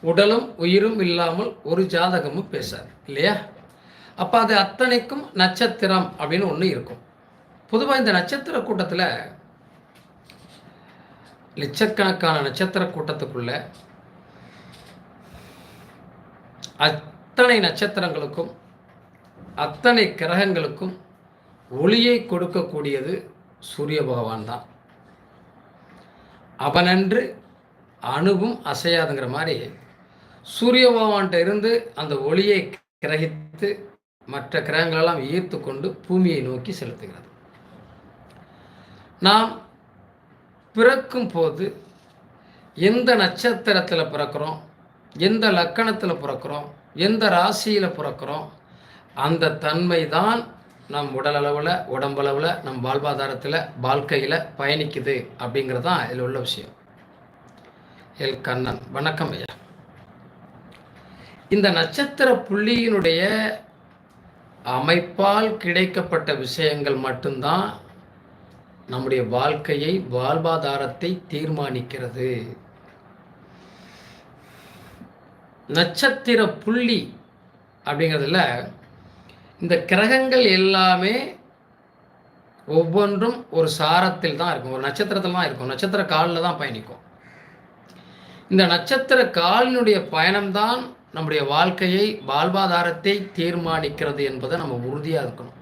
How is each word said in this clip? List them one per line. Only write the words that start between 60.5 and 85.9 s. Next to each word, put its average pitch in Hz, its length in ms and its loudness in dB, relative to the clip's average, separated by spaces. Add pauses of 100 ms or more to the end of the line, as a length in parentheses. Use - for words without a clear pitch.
இந்த 202 220 6
நட்சத்திர 269 520 0 (180)
புள்ளியினுடைய 208 760 2 (1500)
அமைப்பால் 190 720 2 (140)
கிடைக்கப்பட்ட 175 680 -2 (140)
விஷயங்கள் 143 640 -2
மட்டும்தான் 139 580 -2 (1300)
நம்முடைய 131 300 -2 (140)
வாழ்க்கையை, 151 560 -2 (240)
வாழ்வாதாரத்தை 143 920 -2 (220)
தீர்மானிக்கிறது. 131 1000 -6 (3500)
நட்சத்திர 175 720 2 (220)
புள்ளி 233 380 0 (840)
அப்படிங்கிறதுல 156 540 0 (1200)
இந்த 170 120 2 (160)
கிரகங்கள் 254 560 4 (140)
எல்லாமே 190 560 4 (1500)
ஒவ்வொன்றும் 196 720 2 (200)
ஒரு 160 100 4 (120)
சாரத்தில் 165 600 2
தான் 170 120 0
இருக்கும், 127 260 -6
ஒரு 135 100 -4
நட்சத்திரத்தில் 185 500 -2
தான் 170 100 0
இருக்கும், 127 260 -6
நட்சத்திர 190 280 0 (120)